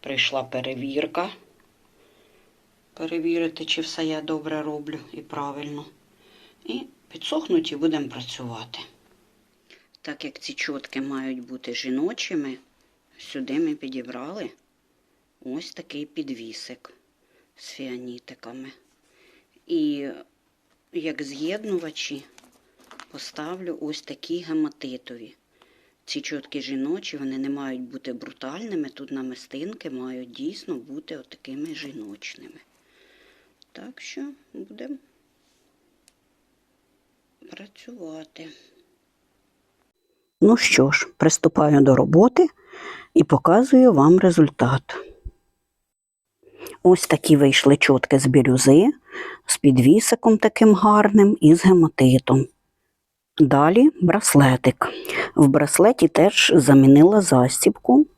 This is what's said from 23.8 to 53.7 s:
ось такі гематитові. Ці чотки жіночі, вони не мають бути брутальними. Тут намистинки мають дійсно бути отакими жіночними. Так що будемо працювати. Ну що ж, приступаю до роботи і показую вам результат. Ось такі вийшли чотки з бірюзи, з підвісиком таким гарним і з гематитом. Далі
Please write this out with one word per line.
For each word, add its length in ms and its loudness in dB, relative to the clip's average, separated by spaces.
ось 220 -12
такі 400 -12
гематитові. 920 -10
Ці 100 -10
чотки 400 -14
жіночі, 560 -10
вони 220 -10
не 120 -8
мають 300 -10
бути 320 -16
брутальними. 760 -12
Тут 240 -18
намистинки 800 -14
мають 400 -14
дійсно 440 -14
бути 420 -16
отакими 580 -16
жіночними. 840 -20
Так 280 -20
що 220 -18
будемо 420 -18
працювати. 960 -20
Ну 160 4
що 340 0
ж, 260 -4
приступаю 640 0
до 160 4
роботи 520 4
і 100 4
показую 680 4
вам 260 6
результат. 640 2
Ось 240 4
такі 300 2
вийшли 400 4
чотки 420 2
з 80 0
бірюзи, 640 4
з 100 -4
підвісиком 840 4
таким 360 4
гарним 680 4
і 140 8
з 100 -2
гематитом. 840 4
Далі 500 4